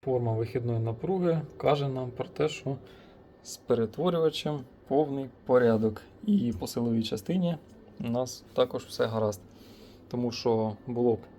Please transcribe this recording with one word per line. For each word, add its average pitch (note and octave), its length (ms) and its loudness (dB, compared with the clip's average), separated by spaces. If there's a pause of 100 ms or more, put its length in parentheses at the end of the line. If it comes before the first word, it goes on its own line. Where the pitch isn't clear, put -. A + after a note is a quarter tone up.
Форма A#2+ 280 0
вихідної A#2 460 -2
напруги E3 600 0 (160)
каже C#3+ 300 2
нам C3 300 -4
про - 80 -4
те, D3+ 240 -2
що C#3 260 -6 (680)
з - 140 -14
перетворювачем D3+ 1000 0 (280)
повний C#3 380 0 (200)
порядок. A2+ 560 4 (240)
І B2 340 2
по B2+ 80 -6
силовій A#2 360 0
частині E3+ 540 -2 (420)
у A#2+ 100 -6
нас B2 340 -4 (100)
також B2+ 300 0
все - 220 -2
гаразд. A2 360 0 (720)
Тому A#2+ 180 -2
що A2 420 0 (140)
було A#2+ 260 2
б G#2 60 -2 (200)